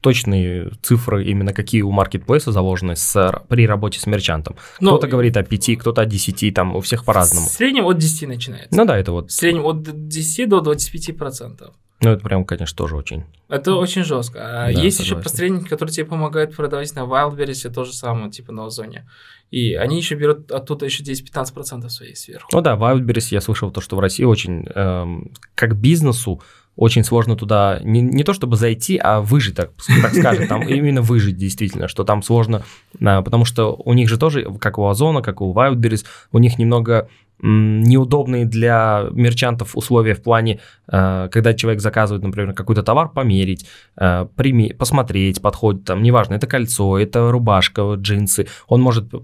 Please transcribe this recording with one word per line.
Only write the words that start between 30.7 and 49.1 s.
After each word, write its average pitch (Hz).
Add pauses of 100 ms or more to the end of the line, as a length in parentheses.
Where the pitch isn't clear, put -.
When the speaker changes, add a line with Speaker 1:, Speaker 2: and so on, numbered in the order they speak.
Speaker 1:
выжить 113
действительно, 95
что -
там 104
сложно, 113 (360)
а, 98
потому 113
что 110
у -
них 123
же 117
тоже, 147 (160)
как 104
у 104
Озона, 139
как 110
у 92
Wildberries, 117 (280)
у 120
них 120
немного, 117 (340)
м, 107
неудобные 123
для 113
мерчантов 120
условия 113
в -
плане, 113 (260)
э, 95
когда 113
человек 110
заказывает, 104
например, 98
какой-то 104
товар, 147
померить, 95 (300)
э, 90 (100)
приме-, 123
посмотреть, 117
подходит, 101
там, 95
неважно, 110
это 107
кольцо, 107
это 117
рубашка, 107
вот, 101
джинсы, 101 (220)
он 123
может 113 (120)